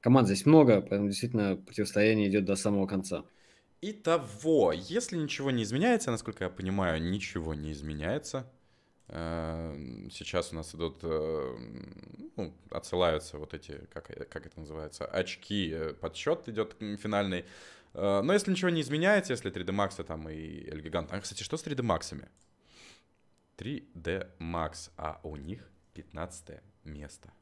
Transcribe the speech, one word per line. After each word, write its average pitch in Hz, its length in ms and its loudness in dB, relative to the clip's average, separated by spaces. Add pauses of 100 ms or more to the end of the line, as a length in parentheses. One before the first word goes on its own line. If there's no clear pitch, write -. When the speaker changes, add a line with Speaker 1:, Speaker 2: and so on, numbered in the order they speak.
Speaker 1:
команд 123 260 8
здесь 98 200 2
много, 143 340 12
поэтому 101 280 0
действительно 104 460 2
противостояние 104 720 2
идет 98 160 4
до 95 120 0
самого 98 320 2
конца. 92 360 -4 (560)
Speaker 2:
Итого, 151 920 2
если 156 440 -2
ничего 139 360 -2
не 120 100 2
изменяется, 151 480 2
насколько 113 320 -4
я 90 80 -2
понимаю, 92 500 0
ничего 85 540 -2
не 76 160 -6
изменяется. 78 800 -6 (580)
Э, 80 1000 -6
сейчас - 420 -4
у 82 40 -8
нас 80 180 -10
идут, 82 280 -4
э, 78 540 -2 (800)
ну, 78 180 -6 (160)
отсылаются 82 680 2
вот 76 160 -10
эти, 76 200 -12 (180)
как, - 140 -10 (220)
как - 180 -12
это 80 120 -18
называется, 78 460 -10
очки, 92 680 -2
э, 80 220 -4
подсчет - 540 -2
идет, 107 320 -4
м, 104 160 -6
финальный. 101 480 0 (500)
Э, 98 280 2
но 165 100 2
если 202 180 2
ничего 185 200 2
не 165 100 2
изменяется, 165 540 2
если 101 160 -4
три 92 140 -6
дэ 92 80 -2
Max 98 300 0
там 80 260 -8
и 78 400 -10
Эль 78 120 -10
Гигант. 80 320 -4
А, 98 80 -6
кстати, - 220 -10
что - 140 -6
с 165 60 -6
три 151 120 -6
дэ 127 80 -2
Максами? 82 460 -2 (1300)
Три - 380 -8
дэ 87 340 -4 (120)
Max, 82 560 -4
а 78 260 -8
у 78 140 -8
них 80 320 -10 (260)
пятнадцатое - 680 -12 (220)
место 73 460 -14 (120)